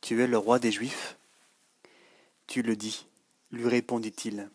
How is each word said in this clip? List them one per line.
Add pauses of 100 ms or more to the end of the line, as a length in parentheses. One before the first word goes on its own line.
«
Tu
es
le
roi
des
Juifs ? » « (1300)
Tu
le
dis, » (440)
lui
répondit-il.